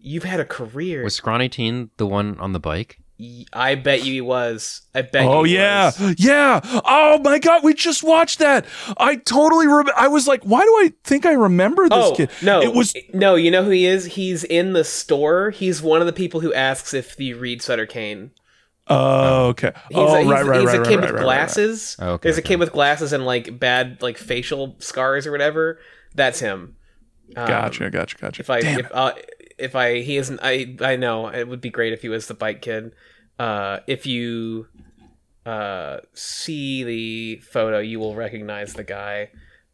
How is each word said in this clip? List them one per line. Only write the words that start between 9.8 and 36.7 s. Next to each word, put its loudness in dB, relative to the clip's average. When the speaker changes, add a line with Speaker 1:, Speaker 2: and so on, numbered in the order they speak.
Speaker 3:
I 4
was 2
like, 2
"Why 4
do 8
I 6
think 2
I 6
remember 4
this 8
Speaker 1:
Oh, 4
Speaker 3:
kid?" 0
Speaker 1:
no. 4
Speaker 3:
It 2
was 2
Speaker 1:
No, 4
you 4
know 4
who 0
he 4
is? 2
He's -6
in 0
the 2
store. 0
He's -4
one 2
of 2
the -2
people -6
who -2
asks -4
if -8
you -8
read -10
Sutter -4
Kane. -10
Speaker 3:
Oh, 4
okay. -2
Speaker 1:
He's -2
Speaker 3:
Oh, 6
Speaker 1:
a, 6
he's, 4
Speaker 3:
right, 2
right, 4
Speaker 1:
he's 4
Speaker 3:
right, 4
Speaker 1:
a 2
Speaker 3:
right, 0
Speaker 1:
kid 4
Speaker 3:
right, 2
Speaker 1:
with -2
Speaker 3:
right, -4
right. -2
Speaker 1:
glasses. -2
Speaker 2:
Okay, -4
Speaker 1:
There's 0
a -2
Speaker 2:
okay. -8
Speaker 1:
kid 0
with -2
glasses 0
and, -2
like, -4
bad, -2
like, -6
facial -8
scars -4
or -8
whatever. -2
That's 0
him. -8
Um, -8
Speaker 3:
Gotcha, -4
gotcha, -8
gotcha. -12
Speaker 1:
If -12
I, -2
Speaker 3:
Damn -4
Speaker 1:
if, -12
Speaker 3:
it. -18
Speaker 1:
uh, -2
if -10
I, 0
he -6
isn't, -6
I, -4
I 0
know -4
it -8
would -14
be -10
great -4
if -10
he -12
was -8
the -14
bike -8
kid. -10
Uh, -6
if -8
you, -8
uh, -10
see -10